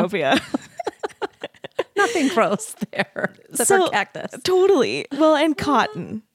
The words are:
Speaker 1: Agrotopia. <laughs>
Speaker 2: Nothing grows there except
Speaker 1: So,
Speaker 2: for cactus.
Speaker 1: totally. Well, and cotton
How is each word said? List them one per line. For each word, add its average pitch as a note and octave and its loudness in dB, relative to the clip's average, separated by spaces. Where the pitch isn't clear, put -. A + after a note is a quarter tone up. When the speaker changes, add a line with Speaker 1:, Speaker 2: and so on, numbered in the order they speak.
Speaker 1:
Agrotopia. E3 0
<laughs> - -8
Speaker 2:
Nothing E4+ 2
grows G3 -2
there - -6
except - -2
Speaker 1:
So, F#4+ 4
Speaker 2:
for - -2
cactus. - -6
Speaker 1:
totally. F4+ 2
Well, D#4 4
and D4+ 2
cotton A3 -2